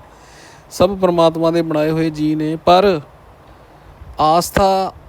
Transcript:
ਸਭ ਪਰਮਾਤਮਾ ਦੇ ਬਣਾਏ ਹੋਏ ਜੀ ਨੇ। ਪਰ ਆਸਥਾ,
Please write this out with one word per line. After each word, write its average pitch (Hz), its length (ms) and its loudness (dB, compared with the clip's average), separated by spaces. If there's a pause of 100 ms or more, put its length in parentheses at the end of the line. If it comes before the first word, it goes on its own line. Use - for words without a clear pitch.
(720)
ਸਭ 190 280 0
ਪਰਮਾਤਮਾ 165 520 0
ਦੇ 170 100 -2
ਬਣਾਏ 156 300 -4
ਹੋਏ 160 180 -2
ਜੀ 151 260 -4
ਨੇ। 156 200 -4
ਪਰ 180 440 2 (1200)
ਆਸਥਾ, 185 760 2 (160)